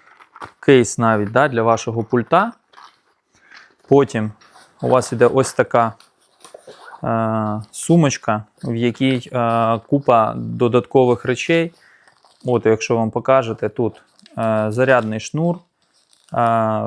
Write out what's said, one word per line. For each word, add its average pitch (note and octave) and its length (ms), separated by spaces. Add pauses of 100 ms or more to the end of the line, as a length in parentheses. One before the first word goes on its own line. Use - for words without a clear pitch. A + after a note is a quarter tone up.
(600)
кейс C3 380
навіть, A2 340
да, C3 160
для A#2 140
вашого A2+ 420
пульта. E3+ 480 (1400)
Потім A#2+ 440 (500)
у C3 60
вас B2 240
іде A#2+ 140
ось B2+ 260
така, A#2 400 (1120)
е, A2 640
сумочка, C3+ 720 (180)
в B2 120
якій, A#2+ 580
е, A#2 540
купа A#2 500
додаткових A#2+ 880
речей. E3 480 (720)
От, A#2+ 220
якщо A2 300
вам A2+ 140
покажете, A#2 580
тут, A2 340 (360)
е, A2 300
зарядний A2+ 520
шнур, E3+ 360
е, - 800 (500)